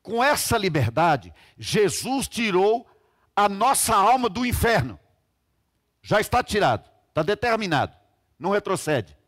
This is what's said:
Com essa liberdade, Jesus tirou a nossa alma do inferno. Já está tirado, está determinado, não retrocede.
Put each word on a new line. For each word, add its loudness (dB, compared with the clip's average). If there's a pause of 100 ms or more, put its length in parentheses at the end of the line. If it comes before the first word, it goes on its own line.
Com -4
essa 0
liberdade, 0 (240)
Jesus -2
tirou 0 (460)
a 2
nossa 0
alma 4
do -4
inferno. 0 (1040)
Já 0
está -2
tirado, -2 (200)
está -4
determinado, -2 (460)
não -4
retrocede. -2 (100)